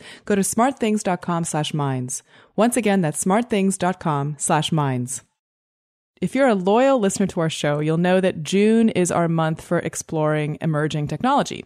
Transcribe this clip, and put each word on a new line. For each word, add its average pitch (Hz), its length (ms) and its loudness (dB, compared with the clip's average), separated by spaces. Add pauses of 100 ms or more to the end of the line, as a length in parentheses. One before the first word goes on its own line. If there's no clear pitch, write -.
(260)
go 208 80 0
to 196 80 2
smartthings 226 640 0
dot 180 180 -2
com 170 220 -2
slash 151 320 -4
minds. 131 480 -4 (320)
Once 233 200 2
again, 196 260 2
that's 151 220 -2
smartthings 196 540 0
dot 180 220 -2
com 147 400 -2
slash 156 320 0
minds. 135 500 -2 (1000)
If 185 140 -4
you're 269 140 4
a 220 40 4
loyal 226 460 4
listener 196 280 0
to 180 120 -6
our 160 100 0
show, 147 300 -2
you'll 156 180 0
know 180 220 4
that 180 240 0
June 220 460 4
is 180 200 0
our 170 200 0
month 160 320 0
for 175 180 -2
exploring 151 800 -2
emerging 151 480 -2
technology. 247 580 -2